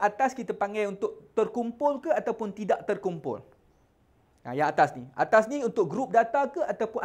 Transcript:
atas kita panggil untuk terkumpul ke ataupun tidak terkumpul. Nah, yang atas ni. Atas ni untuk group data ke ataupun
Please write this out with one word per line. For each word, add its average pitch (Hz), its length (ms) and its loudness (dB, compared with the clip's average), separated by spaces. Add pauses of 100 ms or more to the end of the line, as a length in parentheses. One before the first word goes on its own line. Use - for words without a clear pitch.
atas 208 320 2
kita 220 160 -6
panggil 202 400 -2
untuk - 400 -8
terkumpul 233 720 0
ke 320 80 0
ataupun 220 400 -2
tidak - 320 -2
terkumpul. 175 560 -4 (1040)
Nah, 120 80 -10
yang 147 160 0
atas 151 240 4
ni. 127 240 -14
Atas 220 320 6
ni 277 160 -2
untuk 208 240 0
group 202 240 -4
data 247 400 2
ke 349 80 -6
ataupun 220 440 -4